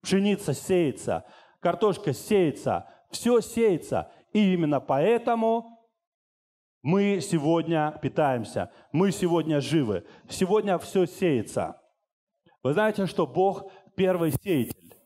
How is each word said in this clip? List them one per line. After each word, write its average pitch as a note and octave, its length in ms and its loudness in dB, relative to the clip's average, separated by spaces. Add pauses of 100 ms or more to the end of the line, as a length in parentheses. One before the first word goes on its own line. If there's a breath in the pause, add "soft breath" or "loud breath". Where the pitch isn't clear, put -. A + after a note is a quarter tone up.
Пшеница G3 520 0
сеется, B2+ 680 -2 (360 loud breath)
картошка F3 520 0
сеется, C#3+ 760 0 (240 loud breath)
все A#3 280 2
сеется. F3 720 0 (220 loud breath)
И G3 220 4
именно D3 260 2
поэтому A3+ 1080 0 (920)
мы G3 380 2
сегодня D#3 840 0
питаемся, B2+ 680 -2 (180 loud breath)
мы F#3 220 0
сегодня D#3+ 480 0
живы, A#2+ 440 -2 (240 loud breath)
сегодня G3 500 0
все F3+ 280 0
сеется. A#2 760 -2 (840 soft breath)
Вы C3 80 0
знаете, G#3 340 0
что E3+ 180 0
Бог F3+ 460 -2 (240 loud breath)
первый F3 380 0
сеятель. - 720 -4